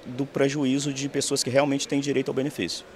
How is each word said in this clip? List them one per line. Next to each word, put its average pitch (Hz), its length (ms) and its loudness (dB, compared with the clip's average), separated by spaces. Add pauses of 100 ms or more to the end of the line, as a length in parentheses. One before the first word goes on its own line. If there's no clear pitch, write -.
do 127 180 -4
prejuízo 139 720 0
de 139 160 -4
pessoas 139 340 0
que - 60 -4
realmente 139 380 2
têm 143 120 0
direito 135 280 0
ao 143 80 -2
benefício. 131 500 -2 (100)